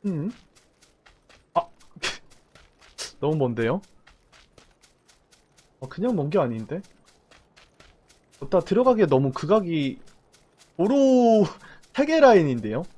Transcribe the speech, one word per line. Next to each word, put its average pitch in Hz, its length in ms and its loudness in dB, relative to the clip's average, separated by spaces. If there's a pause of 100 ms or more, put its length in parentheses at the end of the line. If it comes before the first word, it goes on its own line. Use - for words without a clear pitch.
음. 175 240 -6 (1200)
아. 170 120 -4 (340)
<laughs> - 1200 -16
너무 156 160 -2
먼데요? 123 440 -2 (2000)
어, 131 80 -16
그냥 226 280 -4
먼 147 140 -4
게 190 80 0
아닌데? 123 420 -6 (1600)
걷다 170 200 -2
들어가기에 220 460 2
너무 135 260 0
극악이 165 680 -2 (800)
도로 240 680 4 (260)
<laughs> - 240 -20
세 277 120 0
개 320 140 2
라인인데요? 143 640 4 (140)